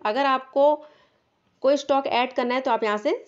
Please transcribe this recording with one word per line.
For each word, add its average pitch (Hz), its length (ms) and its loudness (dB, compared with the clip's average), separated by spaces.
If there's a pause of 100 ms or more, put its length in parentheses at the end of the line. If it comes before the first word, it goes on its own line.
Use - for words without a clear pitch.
अगर 240 220 0
आपको 277 460 2 (880)
कोई 277 140 4
स्टॉक 277 320 0
ऐड 254 240 -2
करना 247 220 -2
है 262 60 0
तो 262 100 -2
आप 226 120 0
यहाँ 208 140 0
से 285 160 -2 (140)